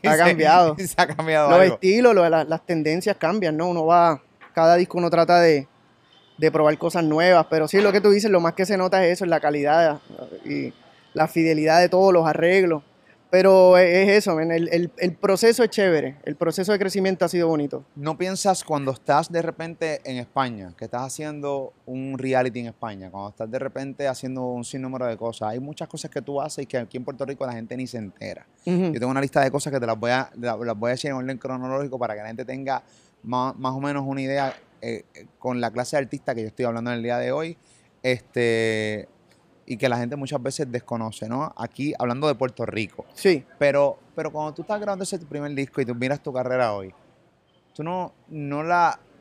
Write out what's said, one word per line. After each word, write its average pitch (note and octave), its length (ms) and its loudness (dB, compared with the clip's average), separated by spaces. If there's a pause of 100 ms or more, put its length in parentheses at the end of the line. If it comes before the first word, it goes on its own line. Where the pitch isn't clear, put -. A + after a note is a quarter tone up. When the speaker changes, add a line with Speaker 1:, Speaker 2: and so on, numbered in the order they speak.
Speaker 1:
y - 60 0
Speaker 2:
Ha D3+ 40 6
Speaker 1:
se, D#3+ 60 4
Speaker 2:
cambiado. E3 600 6
Speaker 1:
y F#3+ 80 -6
se - 100 -8
ha F3 100 4
cambiado D3+ 440 0
Speaker 2:
Los F3 100 8
Speaker 1:
algo. F#3 140 6
Speaker 2:
estilos, A3 400 4
lo, F3 140 6
la, D#3+ 160 2
las D#3+ 200 -6
tendencias E3 520 -2
cambian, E3+ 400 -2
¿no? E3+ 120 -2
Uno E3+ 160 -2
va, E3+ 380 4 (320)
cada E3 220 6
disco F3 200 -2
uno F3 140 0
trata E3+ 300 6
de, D3+ 280 4 (720)
de D#3 120 4
probar D#3 280 4
cosas E3+ 260 -2
nuevas, D#3+ 460 4
pero D#3 180 2
sí, G3+ 140 4
lo G3+ 100 4
que G3+ 80 4
tú G3+ 100 6
dices, G#3 200 4
lo F3+ 100 6
más E3 140 0
que F#3+ 100 0
se G3 140 0
nota F#3 260 2
es E3+ 80 4
eso, F#3 120 -2
es E3+ 60 -2
la D#3 100 2
calidad D3 600 2 (460)
y C#3 260 -6 (400)
la D#3 160 0
fidelidad D#3+ 520 2
de F3 100 4
todos F#3 240 6
los E3 120 6
arreglos. E3 560 2 (480)
Pero F#3 480 8
es, F#3 300 6
es G3+ 100 6
eso, G3 180 0
men, D#3+ 160 -2
el, E3 200 0
el, E3+ 240 -2
el F#3 200 -2
proceso A3+ 480 2
es A3 60 0
chévere, D3 540 0
el D3+ 120 -8
proceso F3 340 -2
de G#3 80 2
crecimiento F#3+ 460 -2
ha E3 40 0
sido E3+ 200 0
bonito. C#3+ 360 -2 (120)
Speaker 1:
¿No D3 200 -6
piensas F#3 460 -2
cuando C#3 300 -4
estás D3+ 400 -2
de E3+ 100 -2
repente D#3+ 640 -8
en C3 140 -10
España, A#2 600 -6
que A2+ 60 -12
estás A#2+ 180 -8
haciendo C#3+ 680 -8 (120)
un C3 320 -10
reality B2+ 440 0
en A#2 60 -10
España, G#2 440 -12
cuando G2 200 -12
estás A2 200 -12
de B2+ 80 -6
repente C3+ 480 -8
haciendo B2+ 400 -6
un B2 180 -8
sinnúmero C3 420 -8
de A2+ 100 -6
cosas, A2 320 -8
hay A2+ 100 -8
muchas D3+ 300 -12
cosas D#3 240 -14
que C#3 100 -8
tú C#3+ 180 -6
haces D3+ 220 -8
y B2+ 40 -10
que C3 120 -6
aquí A#2 180 -10
en B2+ 80 -10
Puerto C3+ 200 -10
Rico C3+ 200 -8
la B2 100 -8
gente A2+ 220 -12
ni B2+ 120 -8
se A#2+ 100 -12
entera? G2 480 -14 (200)
Speaker 2:
Ujú. F3 260 0
Speaker 1:
Yo B2 80 -4
tengo B2 80 -2
una C3+ 120 -2
lista C#3 200 0
de C3+ 100 2
cosas C#3+ 220 -6
que C3+ 80 -2
te A#2+ 60 -4
las A2+ 120 -2
voy A#2 140 -2
a, C3 240 -2
la-, A#2+ 200 -4
las A2+ 220 -6
voy A#2 120 -2
a - 20 -2
decir C#3 180 -6
en C3+ 60 -6
orden B2+ 220 -8
cronológico C3 600 -6
para A2+ 160 -6
que G#2 60 -12
la G#2+ 80 -12
gente A2+ 160 -10
tenga C3 400 -8 (400)
ma-, B2+ 300 -4
más C3 180 -6
o C3+ 80 -8
menos C#3+ 260 -6
una C3+ 160 -6
idea, C3+ 320 -4 (260)
eh, A#2 320 -10
eh, - 140 -20 (140)
con B2 200 -4
la A2+ 120 -4
clase B2 240 -6
de C#3 80 0
artista C3+ 320 -8
que A#2 60 -6
yo A2 60 -8
estoy B2 180 -6
hablando A#2 260 -6
en A#2+ 60 -6
el A2+ 40 -8
día A#2+ 160 -4
de B2 140 -4
hoy, E3 240 -6 (580)
este, A2+ 960 -2 (580)
y B2 120 -10
que C3+ 100 0
la A#2+ 80 0
gente A#2+ 200 -6
muchas C#3 260 -8
veces C3+ 280 -6
desconoce, A2+ 560 -8
¿no? C3 300 -8
Aquí C#3+ 420 -8
hablando B2 300 -2
de C#3+ 60 0
Puerto A#2 320 -6
Rico. G2+ 480 -8
Speaker 2:
Sí. E3+ 300 0 (140)
Speaker 1:
Pero, C#3+ 400 0 (160)
pero D#3 160 -8
cuando D3+ 220 -8
tú D#3+ 80 -16
estás G#3 180 -6
grabando G3 260 -6
ese F3+ 140 -8
tu E3 80 -14
primer D3 280 -10
disco C3+ 260 -6
y B2+ 60 -2
tú A#2+ 80 -6
miras C3 280 -4
tu C#3 120 -10
carrera B2+ 400 -2
hoy, F#2+ 180 -12 (800)
tú D3 100 -14
no, F3 300 -8 (160)
no D3 340 -8
la, E3+ 380 0 (200)